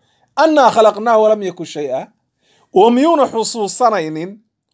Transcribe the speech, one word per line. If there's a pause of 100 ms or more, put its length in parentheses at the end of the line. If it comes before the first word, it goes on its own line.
(380)
أنا
خلقناه
ولم
يكن
شيئا." (640)
Oo
miyuuna
xusuusanaynin, (360)